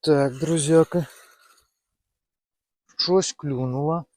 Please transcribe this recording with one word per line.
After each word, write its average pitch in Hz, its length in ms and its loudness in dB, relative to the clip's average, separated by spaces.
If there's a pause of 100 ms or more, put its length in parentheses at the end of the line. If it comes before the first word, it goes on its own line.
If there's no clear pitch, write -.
Так, 139 360 0
друзяки. 160 680 2 (1900)
Щось 180 340 0
клюнуло. 139 720 -4 (120)